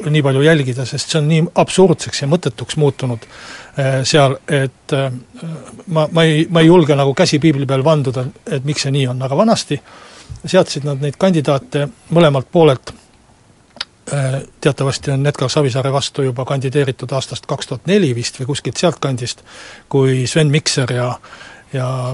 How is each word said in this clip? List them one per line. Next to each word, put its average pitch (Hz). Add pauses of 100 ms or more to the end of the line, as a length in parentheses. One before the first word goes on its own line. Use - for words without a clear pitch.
(100)
nii 151
palju 135
jälgida, 139
sest -
see 160
on 147
nii 160
absurdseks 180
ja 139
mõttetuks -
muutunud, 131 (540)
äh, 135
seal, 139 (120)
et, 135
äh, 135 (760)
ma, 156
ma 165
ei, 156
ma 165
ei 160
julge 156
nagu 139
käsi 160
piibli 139
peal 135
vanduda, 135 (180)
et 139
miks 147
see 135
nii 139
on, 127
aga 135
vanasti 208 (640)
seadsid 160
nad 143
neid 143
kandidaate 147 (260)
mõlemalt 147
poolelt. 156 (1200)
Äh, 135 (200)
teatavasti 139
on 139
Edgar 135
Savisaare 135
vastu 139
juba 127
kandideeritud 131
aastast -
kaks -
tuhat 131
neli 180
vist 117
või 127
kuskilt 135
sealtkandist, 135 (440)
kui 131
Sven 151
Mikser 139
ja, 123 (680)
ja 127 (280)